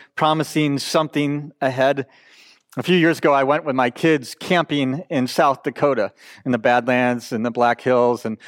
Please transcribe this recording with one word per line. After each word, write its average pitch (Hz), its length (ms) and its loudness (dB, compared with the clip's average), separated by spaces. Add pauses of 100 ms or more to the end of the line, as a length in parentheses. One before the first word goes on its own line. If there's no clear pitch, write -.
(160)
promising 156 640 0
something 147 840 -2
ahead. 135 460 0 (720)
A - 80 -6
few 180 120 2
years 165 220 2
ago, 151 140 2
I 139 100 4
went 147 220 0
with 143 100 -4
my 123 160 2
kids 151 480 -2
camping 151 720 -2
in 127 160 0
South 143 380 0
Dakota, 127 480 0 (320)
in 131 80 0
the 120 60 0
Badlands, 123 760 0
in 110 100 -4
the 120 80 -2
Black 120 300 0
Hills, 120 440 2
and 110 240 -8